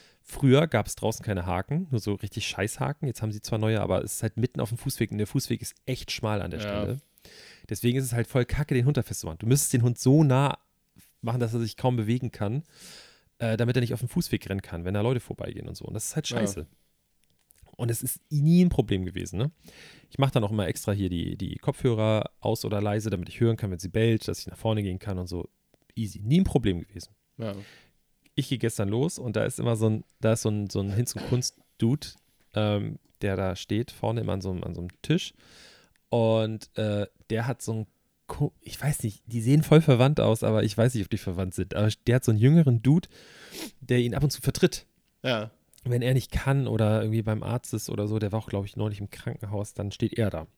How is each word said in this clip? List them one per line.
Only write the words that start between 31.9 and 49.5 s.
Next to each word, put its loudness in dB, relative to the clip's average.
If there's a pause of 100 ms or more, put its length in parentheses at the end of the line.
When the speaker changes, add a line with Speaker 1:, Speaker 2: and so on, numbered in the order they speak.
Speaker 1:
ähm, -2 (220)
der 0
da -2
steht, -2
vorne -2
immer -2
an -4
so -4
einem, -4
an -6
so -10
einem -8 (120)
Tisch. -2 (760)
Und, 0
äh, -2 (220)
der -2
hat -6
so -4
ein, -6 (400)
Ko-, -4
ich -14
weiß -2
nicht, -6
die -6
sehen 6
voll 8
verwandt 6
aus, 2
aber 2
ich 0
weiß 4
nicht, 0
ob -8
die -2
verwandt -4
sind. -4
Aber 4 (180)
der 4
hat 2
so 2
einen 4
jüngeren 6
Dude, 4 (720)
der 2
ihn 2
ab 0
und 4
zu -10
vertritt. 0 (380)
Speaker 2:
Ja. -2 (320)
Speaker 1:
Wenn 0
er 2
nicht 0
kann 0
oder 2
irgendwie 0
beim -2
Arzt -6
ist -6
oder -2
so, 0
der 0
war -2
auch, -10
glaub -2
ich, -12
neulich -4
im -8
Krankenhaus, -8